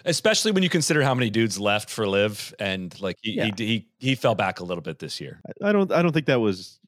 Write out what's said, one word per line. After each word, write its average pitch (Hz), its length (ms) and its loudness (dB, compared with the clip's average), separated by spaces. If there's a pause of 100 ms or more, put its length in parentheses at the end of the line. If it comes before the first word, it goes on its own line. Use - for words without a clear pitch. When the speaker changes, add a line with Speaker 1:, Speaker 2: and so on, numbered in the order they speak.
Speaker 1:
Especially 214 480 2
when 190 100 4
you 180 60 2
consider 151 340 2
how 135 120 2
many 123 160 0
dudes 107 280 0
left 104 300 0
for 110 180 -2
LIV, 101 540 0
and, 95 400 -4
like, 95 220 -4
he, 110 100 -6
Speaker 2:
Yeah. 107 240 -2
Speaker 1:
he, 113 100 -4
he, 113 220 -2 (100)
he 131 180 -2
fell 120 180 2
back 95 260 -2
a 92 40 -10
little 87 180 -6
bit 80 160 -10
this - 200 -10
year. - 220 -14 (220)
Speaker 3:
I, 202 80 2
I - 20 4
don't, 196 180 2
I 160 120 4
don't 170 100 2
think 147 140 0
that 131 140 4
was, 98 460 0